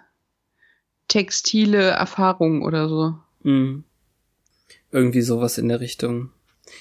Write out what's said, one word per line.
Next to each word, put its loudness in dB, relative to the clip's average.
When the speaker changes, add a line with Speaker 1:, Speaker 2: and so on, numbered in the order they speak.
Speaker 1:
textile 2
Erfahrung 0
oder -2
so. -2
Speaker 2:
Mhm. 0
Irgendwie 2
sowas 0
in 0
der 0
Richtung. -6